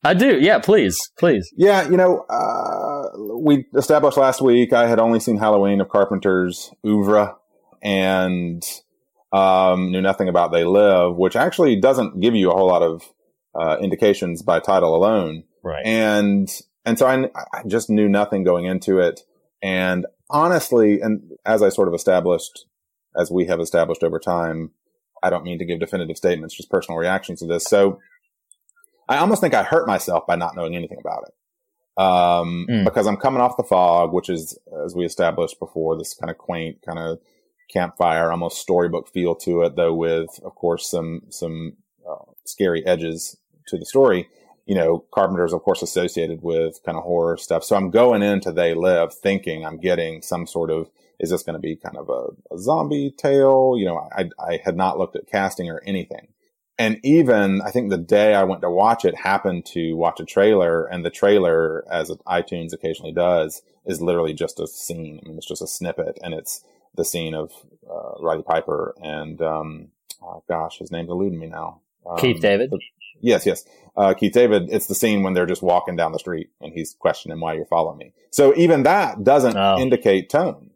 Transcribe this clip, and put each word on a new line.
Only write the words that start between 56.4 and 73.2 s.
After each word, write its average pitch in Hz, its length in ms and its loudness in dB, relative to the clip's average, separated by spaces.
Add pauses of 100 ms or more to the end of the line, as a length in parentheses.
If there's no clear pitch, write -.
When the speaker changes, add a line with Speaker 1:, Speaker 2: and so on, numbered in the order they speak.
Speaker 2:
And 110 260 0
even, 117 580 4
I 101 80 -6
think 117 200 -2
the 92 80 -2
day 104 360 4
I 98 100 4
went 92 180 -4
to 87 80 -2
watch 104 340 2
it, - 100 2
happened 95 520 -2
to 82 280 -6
watch 82 260 -2
a 82 40 -10
trailer, 90 600 2
and 87 180 -8
the 85 60 -2
trailer, 82 800 2
as 82 200 -6 (160)
iTunes 87 460 -6
occasionally 80 400 -10
does, 85 500 -2 (240)
is 85 140 -8
literally 85 320 -2
just 78 260 -8
a 82 80 -8
scene. 78 560 -14
I - 60 -20
mean, 80 80 -18
it's - 100 -18
just - 160 -12
a 80 40 -10
snippet, 82 560 -8
and 85 120 -10
it's - 300 -14 (300)
the 85 100 -4
scene 82 300 -8
of, 78 180 -10 (360)
uh, - 320 -12
Roddy 80 220 -2
Piper - 580 -4
and, 78 420 -12
um, 78 460 -6 (340)
oh 87 260 -18
gosh, 82 300 -6
his 85 120 -16
name's 85 200 -10
eluding 90 280 -4
me 80 80 -14
now. 80 360 -14 (260)
Um, 87 80 -8
Speaker 1:
Keith - 240 0
David? 101 300 0
Speaker 2:
the, 185 100 -6 (400)